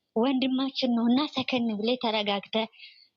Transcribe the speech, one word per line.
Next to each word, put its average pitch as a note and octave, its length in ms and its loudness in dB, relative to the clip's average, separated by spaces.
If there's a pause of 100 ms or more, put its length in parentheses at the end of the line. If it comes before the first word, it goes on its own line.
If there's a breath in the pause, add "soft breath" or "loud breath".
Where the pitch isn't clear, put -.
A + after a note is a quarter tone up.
(160)
ወንድማችን C4 760 0
ነውና A#3 360 4
ሰከን B3+ 440 -2
ብለ G#3+ 260 -2
ተረጋግተ G#3 580 -2 (600 loud breath)